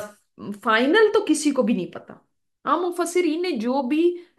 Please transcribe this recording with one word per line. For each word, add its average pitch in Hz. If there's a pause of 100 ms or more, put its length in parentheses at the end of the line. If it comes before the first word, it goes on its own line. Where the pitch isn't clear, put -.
(640)
final 294
तो 440
किसी 302
को 254
भी 202
नहीं 175
पता। - (380)
हाँ, 294
मुफस्सिरीन 349
ने 370
जो 254
भी 330 (140)